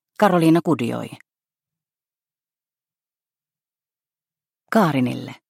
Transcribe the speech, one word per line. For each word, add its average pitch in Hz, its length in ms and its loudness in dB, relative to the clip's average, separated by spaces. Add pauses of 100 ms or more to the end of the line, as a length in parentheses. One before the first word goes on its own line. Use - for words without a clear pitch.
(200)
Karoliina 170 440 4
Kudioi. 120 460 -4 (3500)
Kaarinille. 127 640 0 (140)